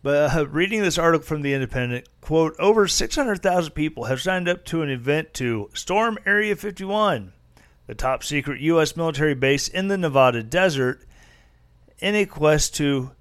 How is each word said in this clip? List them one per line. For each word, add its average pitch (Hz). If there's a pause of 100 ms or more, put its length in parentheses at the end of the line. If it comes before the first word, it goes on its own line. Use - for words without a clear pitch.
But, 143
uh, 147
reading 190
this 175
article 165
from 151
The 139
Independent, 123 (100)
quote, 160
"Over 208
six -
hundred 233
thousand 180
people 151
have 127
signed 180
up 180
to 165
an 147
event 139
to 117
storm 214
Area 208
fifty-one, 190 (560)
the 107
top 131
secret 143
U 160
S 151
military 151
base 139
in 190
the 196
Nevada 131
desert, 139 (920)
in 202
a 202
quest 151
to 139